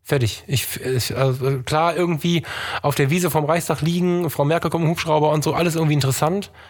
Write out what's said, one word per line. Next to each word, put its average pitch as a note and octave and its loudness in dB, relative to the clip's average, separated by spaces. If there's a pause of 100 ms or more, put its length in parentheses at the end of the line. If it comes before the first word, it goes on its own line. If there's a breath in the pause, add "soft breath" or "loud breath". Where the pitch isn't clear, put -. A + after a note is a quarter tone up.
Fertig. B2 0
Ich, - -4
ich, B2 -2
also C3 0
klar, D#3 0
irgendwie E3+ 0 (400 loud breath)
auf C#3+ 0
der C#3 2
Wiese F3 0
vorm D3+ 0
Reichstag E3 0
liegen, F3 0
Frau C#3+ 0
Merkel E3 0
kommt E3 0
im D#3 2
Hubschrauber D#3 2
und D3+ 2
so, D#3+ 0
alles E3 0
irgendwie D#3 2
interessant. D3 0 (200 loud breath)